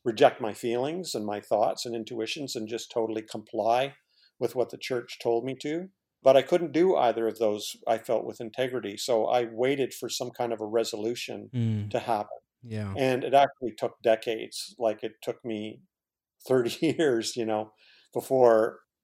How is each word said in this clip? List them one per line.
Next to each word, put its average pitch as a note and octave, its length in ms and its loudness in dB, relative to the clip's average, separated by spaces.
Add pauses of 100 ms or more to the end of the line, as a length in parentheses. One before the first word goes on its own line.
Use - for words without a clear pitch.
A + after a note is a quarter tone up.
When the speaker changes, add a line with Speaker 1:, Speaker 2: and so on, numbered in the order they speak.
Speaker 1:
reject A#2 360 4
my A2 120 -4
feelings C3+ 640 -4
and G#2+ 100 -4
my G#2 160 -6
thoughts G#2 460 0
and A#2 100 -6
intuitions A#2 580 -8
and A2 140 -6
just A2+ 220 -8
totally A2 320 -2
comply A2+ 720 -2 (440)
with B2 160 -4
what B2 160 0
the - 60 -12
church A#2+ 460 -6
told A#2 220 0
me C3 180 -6
to. E3 260 -6 (340)
But C3+ 140 8
I C3+ 60 8
couldn't E3+ 300 0
do F3 240 4
either A2+ 300 2
of G#2+ 120 -4
those, G#2 380 -2 (100)
I A2+ 120 2
felt, A2+ 260 -2
with - 160 -10
integrity. A#2+ 560 -4
So A2 300 2
I B2 240 2
waited B2+ 420 0
for - 160 -10
some B2 220 -6
kind A#2+ 220 -4
of G#2+ 80 -6
a A2 60 -4
resolution A2 840 -4
Speaker 2:
Mm. A2 380 0
Speaker 1:
to A#2 80 -2
happen. A2 400 -2 (240)
Speaker 2:
Yeah. G#2+ 340 -8
Speaker 1:
And C3 280 2
it C3 100 0
actually C3+ 420 4
took - 260 -6
decades. A2 760 -2
Like, A2 240 -2
it A2+ 180 -8
took - 240 -8
me A2 360 -8 (680)
thirty B2 340 2
<laughs> D#3 180 2
years, B2 380 0
you A#2+ 80 -2
know, G#2+ 280 -2 (420)
before A#2+ 640 6 (240)